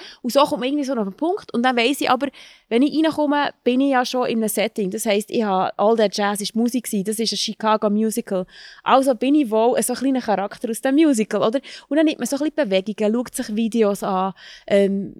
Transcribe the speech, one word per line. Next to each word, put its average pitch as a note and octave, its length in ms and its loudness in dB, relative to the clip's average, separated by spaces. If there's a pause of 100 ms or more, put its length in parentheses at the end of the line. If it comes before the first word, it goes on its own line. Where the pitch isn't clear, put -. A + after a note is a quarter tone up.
(200)
Und A#3+ 140 -6
so C4+ 80 6
kommt D4 180 0
man B3 80 -2
irgendwie D4 160 -2
so C4 80 -4
auf A3+ 120 -2
den F#3+ 100 -6
Punkt. F4+ 400 -4
Und A#3 80 0
dann B3 160 0
weiss C4 240 0
ich - 80 0
aber, C4 180 0 (400)
wenn A#3 140 2
ich D4 120 2
reinkomme, D4 580 0 (120)
bin B3+ 160 2
ich C#4 120 2
ja B3 120 2
schon B3 220 -2
in A3+ 140 -2
einem G#3+ 100 -2
Setting. G3+ 400 -4
Das G#3+ 160 -8
heisst, G#3 240 0
ich A#3+ 140 -2
habe, F#3+ 340 0
All A3+ 180 4
That G#3+ 180 2
Jazz G#3 280 -2
ist - 120 -8
Musik A#3 300 -2
gewesen, G3 200 -4
das G#3+ 140 -4
ist A3 140 -2
ein G3+ 60 -6
Chicago G#3+ 500 0
Musical. G#3+ 560 -2 (380)
Also C4 320 4
bin B3+ 200 0
ich C#4+ 160 2
wohl A3+ 320 2
so A#3+ 120 -2
ein - 40 -6
kleiner C4 220 0
Charakter G3+ 480 -4
aus A3+ 140 -6
dem C4+ 140 2
Musical, A#3 460 4
oder? A3+ 180 2 (280)
Und C#4 80 -2
dann D#4+ 80 6
nimmt - 140 2
man B3 80 -4
so C#4 100 -4
ein D4+ 140 -2
bisschen C#4 180 -2
Bewegungen, G#3 460 0
schaut A#3+ 200 -4
sich A3 220 -8
Videos A3 460 0
an, F#3+ 320 -2 (320)
ähm, G3 540 2